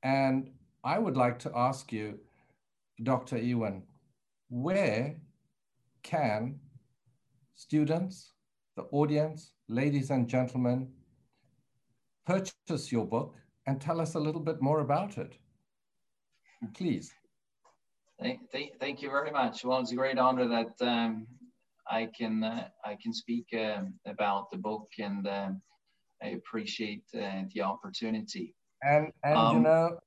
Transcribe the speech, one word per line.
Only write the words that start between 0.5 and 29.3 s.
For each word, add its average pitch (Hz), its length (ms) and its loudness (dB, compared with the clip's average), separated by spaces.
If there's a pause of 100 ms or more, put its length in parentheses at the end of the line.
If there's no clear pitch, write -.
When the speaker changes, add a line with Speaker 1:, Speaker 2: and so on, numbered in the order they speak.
Speaker 1:
I 151 140 0
would 185 200 0
like 123 220 4
to - 160 -6
ask 127 360 0
you, 107 280 -6 (840)
Doctor 127 340 0
Ewan, 113 460 0 (640)
where 143 720 0 (800)
can 131 580 -2 (920)
students, 160 800 -2 (420)
the - 160 -8
audience, 151 600 0 (160)
ladies 135 420 0
and 127 180 2
gentlemen, 127 680 0 (1300)
purchase 180 680 -4
your 113 140 0
book 123 300 -4 (300)
and 135 140 -2
tell 165 220 -2
us 160 140 -4
a 160 40 -2
little 156 220 -2
bit 156 200 -2
more 147 180 4
about 151 380 0
it? - 200 -10 (1400)
Please. - 400 -2 (1040)
Speaker 2:
Thank, - 320 -6
thank, - 280 -8
thank 139 220 -6
you 143 80 -6
very 147 220 -2
much. 131 320 0
Well, 131 160 2
it's 120 120 -2
a 123 40 -4
great 131 220 2
honor 127 300 6
that, 117 340 0
um, 117 460 0 (600)
I 113 180 0
can, 110 360 -2
uh, 113 260 -4 (140)
I 104 180 -6
can 113 120 -4
speak, 120 400 -4
um, 104 400 -2 (120)
about 101 440 -2
the 95 80 -8
book, 107 400 -6
and, 101 300 -4
um, 98 340 -4 (600)
I - 80 -6
appreciate, 104 720 -6 (100)
uh, 196 300 -4 (100)
the 208 80 -4
opportunity. 208 920 -4 (260)
Speaker 1:
And, 151 320 4 (100)
and 147 140 4